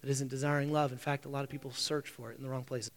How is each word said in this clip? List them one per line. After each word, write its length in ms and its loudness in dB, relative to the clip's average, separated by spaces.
that 100 -4
isn't 180 2
desiring 440 4
love. 180 6
In 80 -6
fact, 280 0
a 20 -6
lot 160 -2
of 40 -8
people 220 -8
search 380 0
for 240 -10
it 60 -14
in 40 -10
the 60 -6
wrong 160 -2
places. 320 -4